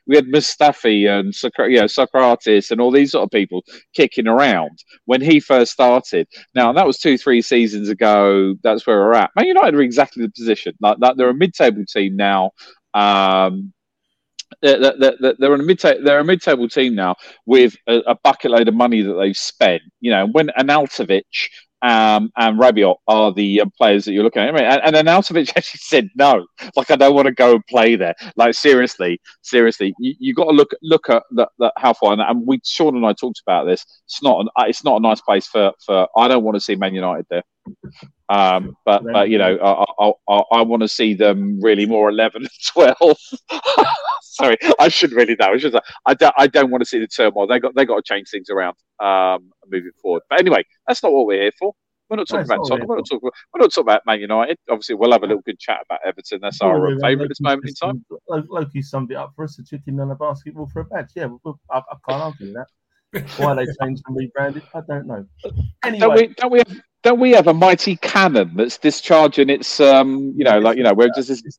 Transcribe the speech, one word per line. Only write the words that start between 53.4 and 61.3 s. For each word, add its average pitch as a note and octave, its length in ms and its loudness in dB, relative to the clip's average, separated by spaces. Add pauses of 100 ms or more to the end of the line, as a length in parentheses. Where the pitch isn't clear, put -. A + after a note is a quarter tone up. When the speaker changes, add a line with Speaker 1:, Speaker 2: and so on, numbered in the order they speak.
Speaker 1:
we're - 60 -2
not - 120 4
talking E3 120 -2
about G#2+ 220 2
Man A2 140 -2
United. A2+ 380 -4 (120)
Obviously, A2+ 260 -6
we'll A#2 160 2
have G#2+ 100 4
a G#2 40 -4
little G2+ 160 -4
good G2+ 160 -12
chat - 200 -8 (100)
about - 160 -10
Everton. F#2+ 380 -10
That's G2+ 180 -10
our F#2 180 0
Speaker 2:
Well, F#2 220 -2
Speaker 1:
favourite C3+ 240 -2
at C#3+ 60 -8
this C#3+ 100 -14
Speaker 2:
Loki C#3+ 160 -2
Speaker 1:
moment C#3 120 -12
in C#3 60 -16
time. E3+ 300 -8 (240)
Speaker 2:
Lo-, D#3 200 -8
Loki D3 340 -10
summed C3+ 280 -10
it B2+ 60 -14
up C#3 180 -14
for D#3 100 -14
us. D#3 140 -16
A - 60 -20
chicken C#3+ 360 -14
and C#3 120 -8
a - 20 -14
basketball D3+ 580 -12
for D#3+ 80 -12
a D#3+ 40 -12
badge. D#3+ 300 -14
Yeah, D#3+ 140 -10 (140)